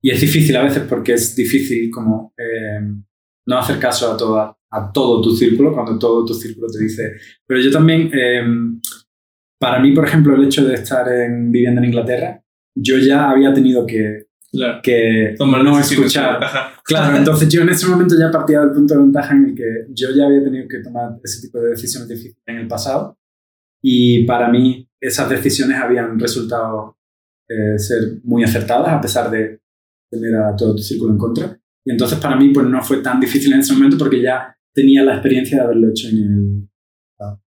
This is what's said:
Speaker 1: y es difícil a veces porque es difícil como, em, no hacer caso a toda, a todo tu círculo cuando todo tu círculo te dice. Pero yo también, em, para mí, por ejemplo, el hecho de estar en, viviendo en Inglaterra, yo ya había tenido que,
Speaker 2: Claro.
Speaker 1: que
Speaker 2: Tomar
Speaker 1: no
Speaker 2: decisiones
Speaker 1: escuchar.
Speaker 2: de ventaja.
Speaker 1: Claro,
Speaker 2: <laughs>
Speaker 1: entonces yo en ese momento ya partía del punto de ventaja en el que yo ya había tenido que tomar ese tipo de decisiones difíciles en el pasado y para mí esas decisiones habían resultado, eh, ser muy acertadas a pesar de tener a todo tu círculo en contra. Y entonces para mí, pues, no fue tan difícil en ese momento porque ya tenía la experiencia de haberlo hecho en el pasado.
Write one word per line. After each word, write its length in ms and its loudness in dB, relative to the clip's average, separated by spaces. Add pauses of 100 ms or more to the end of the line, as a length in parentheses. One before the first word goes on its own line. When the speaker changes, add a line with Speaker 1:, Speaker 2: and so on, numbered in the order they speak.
Speaker 1:
y 80 0
es 100 -4
difícil 360 2
a 80 0
veces 240 -2
porque 260 -2
es 200 -2
difícil 560 -2
como, 460 -4
em, 640 -8 (440)
no 120 0
hacer 200 -2
caso 340 0
a 40 -4
toda, 400 -2 (140)
a 220 -8
todo 300 2
tu 120 2
círculo 400 2
cuando 240 -4
todo 260 0
tu 100 -6
círculo 340 -12
te 160 -6
dice. 300 -8 (320)
Pero 140 0
yo 120 4
también, 400 4
em, 680 -2 (760)
para 220 -2
mí, 120 6
por 140 4
ejemplo, 300 4
el 80 4
hecho 200 2
de 100 2
estar 380 -4
en, 380 -2
viviendo 300 2
en 80 2
Inglaterra, 540 -4 (340)
yo 220 0
ya 320 2
había 220 4
tenido 320 2
que, 440 -4 (240)
Speaker 2:
Claro. 300 -4
Speaker 1:
que 560 0
Speaker 2:
Tomar 240 2
Speaker 1:
no 140 4
Speaker 2:
decisiones 360 2
Speaker 1:
escuchar. 140 -2
Speaker 2:
de 140 0
ventaja. 320 -6 (120)
Speaker 1:
Claro, 320 0
Speaker 2:
<laughs> 20 4
Speaker 1:
entonces 300 4
yo 140 4
en 60 4
ese 180 0
momento 320 4
ya 140 2
partía 280 2
del 120 2
punto 220 2
de 80 4
ventaja 340 2
en 140 6
el 40 -8
que 360 -8
yo 260 -6
ya 100 4
había 160 4
tenido 240 -4
que 140 -12
tomar 420 -12
ese 240 -12
tipo 140 -12
de 100 0
decisiones 380 -8
difíciles 280 -14 (100)
en 100 -12
el 100 -10
pasado 500 -6 (680)
y 420 4
para 260 0
mí 380 0 (120)
esas 300 -4
decisiones 480 -2
habían 400 -2
resultado, 800 -6 (500)
eh, 300 -2
ser 460 -4
muy 180 0
acertadas 500 0
a 80 0
pesar 300 -4
de 300 -6 (500)
tener 240 -4
a 220 0
todo 180 0
tu 80 -4
círculo 300 -2
en 60 0
contra. 420 -6 (260)
Y 60 -4
entonces 260 0
para 160 -2
mí, 180 6
pues, 140 4
no 160 0
fue 200 -2
tan 180 0
difícil 320 2
en 80 4
ese 120 0
momento 260 4
porque 220 2
ya 360 -4 (180)
tenía 300 6
la 100 4
experiencia 440 0
de 60 2
haberlo 260 2
hecho 180 -8
en 100 0
el 500 -2 (480)
pasado. 240 -16 (100)